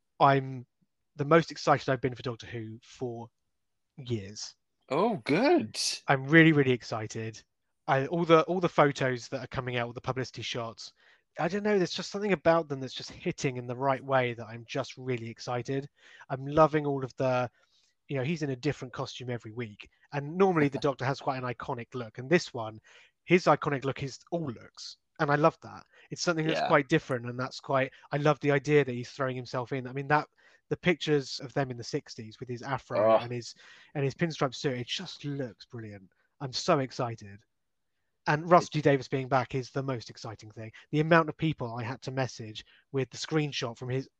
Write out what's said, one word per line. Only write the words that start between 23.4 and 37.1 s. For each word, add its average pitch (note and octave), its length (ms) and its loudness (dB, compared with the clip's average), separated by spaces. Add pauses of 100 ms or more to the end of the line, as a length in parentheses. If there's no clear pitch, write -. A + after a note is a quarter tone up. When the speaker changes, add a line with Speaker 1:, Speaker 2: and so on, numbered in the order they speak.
Speaker 1:
iconic D3 400 2
look C3+ 180 -4
is C3 160 -10 (120)
all E3+ 140 -4
looks. - 520 -12 (220)
And D3 120 2
I C#3+ 40 4
love D#3 280 4
that. G2 200 -18 (280)
It's D3 100 -10
something D#3+ 260 0
that's D#3+ 140 0
Speaker 2:
Yeah. - 60 0
Speaker 1:
quite D3+ 220 4
different. C3+ 360 0
And B2 140 -8
that's C3 200 -8
quite, C3+ 320 0 (200)
I C#3+ 60 0
love D3 240 2
the C#3+ 100 2
idea C#3+ 340 4
that C3 80 -6
he's A#2+ 160 -8
throwing C3 260 -4
himself B2+ 380 -8
in. B2+ 140 -6
I B2 60 -12
mean, C#3 160 -8
that, D3+ 180 4 (420)
the D3 80 -2
pictures D3+ 680 0
of B2+ 100 -12
them C#3 160 -2
in A#2+ 80 -8
the A#2+ 60 -10
sixties - 560 -10
with B2 100 -12
his A#2+ 140 -10
afro A2+ 500 2
Speaker 2:
Oh. A2 60 8
Speaker 1:
and A#2+ 120 -6
his, A#2+ 220 -6 (400)
and C#3+ 100 -2
his C3+ 120 -2
pinstripe D3 400 -2
suit, B2+ 240 -2
it B2 80 -8
just - 360 -8
looks C#3 440 -8
brilliant. G#2 420 -14 (320)
I'm C3+ 120 -6
so D#3+ 260 2
excited. A#2 580 -6 (880)